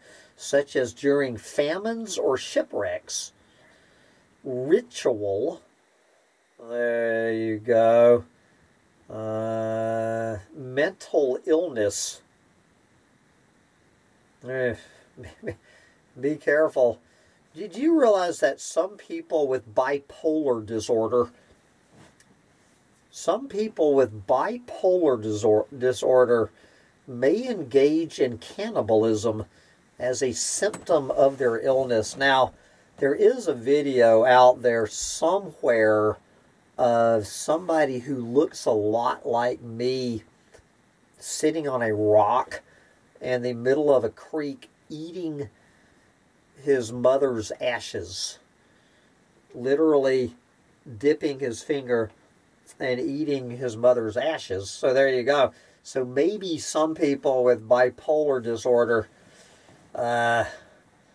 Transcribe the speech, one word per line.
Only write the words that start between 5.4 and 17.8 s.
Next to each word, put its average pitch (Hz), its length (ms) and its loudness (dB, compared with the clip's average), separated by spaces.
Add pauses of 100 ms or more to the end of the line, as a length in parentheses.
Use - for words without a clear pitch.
There 117 640 0
you 113 260 -2
go. 117 640 6 (840)
Uh, 113 1300 -4 (180)
mental 139 880 -2
illness. 143 800 -2 (2250)
Eh, 127 260 -2 (680)
<laughs> - 800 -18
be 147 160 -2
careful. 147 640 2 (560)
Did 185 220 -12
you 311 240 4